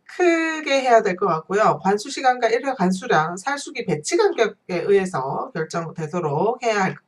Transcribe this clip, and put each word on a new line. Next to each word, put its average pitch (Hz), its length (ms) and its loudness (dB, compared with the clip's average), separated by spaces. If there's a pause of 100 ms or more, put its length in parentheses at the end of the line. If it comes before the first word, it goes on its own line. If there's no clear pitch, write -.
크게 320 760 0
해야 233 200 6
될 185 140 0
것 202 100 -2
같고요. 175 560 2
관수 208 300 0
시간과 247 380 2
일 254 180 0
회 254 60 0
관수량, 180 640 0
살수기 269 480 -6
배치 156 320 -2
간격에 294 380 2 (300)
의해서 190 720 0
결정되도록 165 1080 -4
해야 214 220 0
할, 151 120 -2 (120)